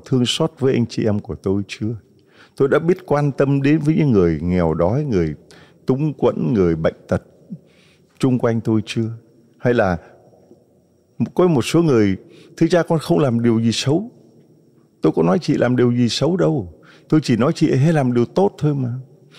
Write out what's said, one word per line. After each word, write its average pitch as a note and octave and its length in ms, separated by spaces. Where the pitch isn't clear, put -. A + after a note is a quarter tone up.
thương B2+ 200
xót D#3+ 340
với C3 140
anh A#2 120
chị A2 200
em G#2 140
của - 160
tôi G2+ 320
chưa? A2+ 280
Tôi C#3 140
đã B2+ 100
biết E3 260
quan D3 260
tâm C#3 300
đến D3 180
với D3+ 160
những D3+ 160
người E2+ 300
nghèo F2 320
đói, F#2+ 300
người F2 320
túng C#3 280
quẫn, C3+ 400
người F2 220
bệnh D#2+ 200
tật F2+ 160
chung B2+ 200
quanh A2+ 220
tôi A2 240
chưa? A2+ 240
Hay B2 160
là G2 240
có F#3 140
một D3 140
số D#3+ 220
người, A2 340
"Thưa E3 100
cha, E3 160
con E3 160
không E3+ 200
làm A#2 240
điều A#2 160
gì A2+ 120
xấu." F3 400
Tôi D#3 140
có D#3+ 80
nói F3+ 180
chị D3 120
làm B2 220
điều B2 160
gì A#2+ 180
xấu D#3+ 280
đâu. D3+ 360
Tôi D#3 140
chỉ B2 120
nói A#2+ 200
chị - 200
hãy D3+ 180
làm C3 200
điều A#2+ 120
tốt G3 320
thôi D3 180
mà. B2 180